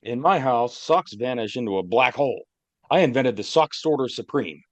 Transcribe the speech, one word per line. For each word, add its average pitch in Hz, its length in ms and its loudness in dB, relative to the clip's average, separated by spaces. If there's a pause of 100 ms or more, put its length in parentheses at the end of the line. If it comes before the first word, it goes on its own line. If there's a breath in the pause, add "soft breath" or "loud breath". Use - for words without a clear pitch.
In 120 180 -6
my 175 180 2
house, 123 380 0
socks - 380 0
vanish 117 420 -4
into 110 220 -2
a 95 40 0
black 120 320 2
hole. 131 320 -2 (440)
I 165 100 4
invented 127 360 2
the 104 60 -8
Sock 151 320 2
Sorter 139 340 -2
Supreme. 110 640 -6